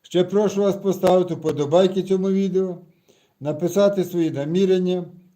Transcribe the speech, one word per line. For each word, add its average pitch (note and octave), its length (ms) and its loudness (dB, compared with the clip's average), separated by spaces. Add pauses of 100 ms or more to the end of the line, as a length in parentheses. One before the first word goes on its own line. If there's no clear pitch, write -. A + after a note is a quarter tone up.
Ще F3+ 220 0
прошу G3 380 0
вас G3 140 2
поставити F3+ 580 2
вподобайки D#3+ 680 0
цьому F#3+ 260 0
відео, F#3+ 480 -2 (640)
написати F3 640 0
свої E3+ 280 -2
намірення F3+ 760 0 (300)